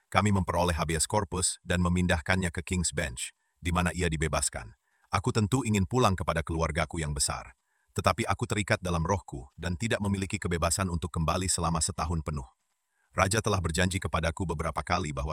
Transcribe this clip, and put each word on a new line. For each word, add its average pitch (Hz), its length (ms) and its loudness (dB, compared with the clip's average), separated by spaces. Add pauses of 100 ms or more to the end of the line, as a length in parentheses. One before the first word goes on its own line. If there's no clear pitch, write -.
(100)
kami 98 240 4
memperoleh 87 400 2
habeas 80 320 0
corpus 98 560 -2
dan 90 160 0
memindahkannya 90 720 2
ke - 160 -8
King's 90 240 0
Bench, 71 400 -4 (320)
di 87 80 0
mana 87 240 2
ia 87 160 0
dibebaskan. 73 640 -2 (320)
Aku - 240 0
tentu 113 320 2
ingin 104 240 2
pulang 113 320 4
kepada 80 240 0
keluargaku 80 560 -2
yang 76 160 -2
besar, - 400 -6 (400)
tetapi 98 320 2
aku - 160 -2
terikat 107 400 -2
dalam 87 240 -2
rohku 82 480 -2
dan 85 240 -4
tidak 110 240 -2
memiliki 98 320 -2
kebebasan 87 560 0
untuk 85 240 -4
kembali 85 320 0
selama 85 320 0
setahun 80 480 -2
penuh. 73 180 -6 (720)
Raja - 240 4
telah 101 240 2
berjanji 90 400 0
kepadaku 82 420 -2
beberapa 80 380 -4
kali 76 320 -2
bahwa 73 180 -4